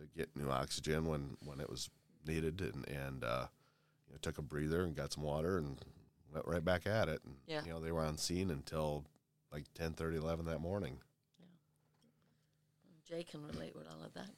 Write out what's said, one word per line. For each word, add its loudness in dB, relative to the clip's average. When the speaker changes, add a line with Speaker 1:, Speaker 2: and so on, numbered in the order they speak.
Speaker 1:
get -2
new 0
oxygen 2
when, 0
when -8
it -4
was -6
needed, 2
and, -2
and, -4
uh, 2
you -18
know, -16
took -2
a -4
breather 2
and 0
got -2
some -4
water 4
and -2
went -4
right 2
back 6
at 4
it. 0
And, -10
Speaker 2:
Yeah. -2
Speaker 1:
you -6
know, -4
they -2
were 4
on 2
scene 2
until, 0
like, -8
ten -2
thirty, 0
eleven 2
that 0
morning. -2
Speaker 2:
Yeah. -20
And -20
Jay -4
can -8
relate -8
with -10
all -10
of -12
that -8